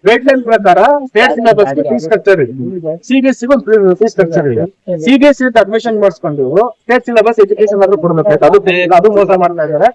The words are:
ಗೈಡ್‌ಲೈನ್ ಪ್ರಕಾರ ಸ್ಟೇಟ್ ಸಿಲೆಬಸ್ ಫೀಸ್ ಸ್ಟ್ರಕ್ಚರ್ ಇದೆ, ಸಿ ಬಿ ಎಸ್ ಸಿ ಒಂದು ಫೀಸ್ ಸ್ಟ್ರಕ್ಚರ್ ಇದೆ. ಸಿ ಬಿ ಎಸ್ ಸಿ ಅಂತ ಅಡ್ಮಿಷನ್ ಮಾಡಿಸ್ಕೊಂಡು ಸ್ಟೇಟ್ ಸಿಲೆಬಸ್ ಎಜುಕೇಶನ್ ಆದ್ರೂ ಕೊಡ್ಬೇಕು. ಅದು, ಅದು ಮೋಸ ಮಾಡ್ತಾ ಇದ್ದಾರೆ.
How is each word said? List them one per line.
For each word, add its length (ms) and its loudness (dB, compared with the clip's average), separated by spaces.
ಗೈಡ್‌ಲೈನ್ 380 0
ಪ್ರಕಾರ 340 2
ಸ್ಟೇಟ್ 280 0
ಸಿಲೆಬಸ್ 400 0
ಫೀಸ್ 160 -4
ಸ್ಟ್ರಕ್ಚರ್ 360 0
ಇದೆ, 120 -4
ಸಿ 240 -4
ಬಿ 80 0
ಎಸ್ 100 -2
ಸಿ 80 -10
ಒಂದು 480 2
ಫೀಸ್ 160 0
ಸ್ಟ್ರಕ್ಚರ್ 380 -2
ಇದೆ. 160 -2
ಸಿ 200 2
ಬಿ 80 4
ಎಸ್ 120 2
ಸಿ 60 -4
ಅಂತ 140 0
ಅಡ್ಮಿಷನ್ 420 -2
ಮಾಡಿಸ್ಕೊಂಡು 840 -2
ಸ್ಟೇಟ್ 220 -2
ಸಿಲೆಬಸ್ 360 0
ಎಜುಕೇಶನ್ 420 2
ಆದ್ರೂ 160 2
ಕೊಡ್ಬೇಕು. 300 -2
ಅದು, 300 2
ಅದು 160 4
ಮೋಸ 280 0
ಮಾಡ್ತಾ 240 -2
ಇದ್ದಾರೆ. 320 0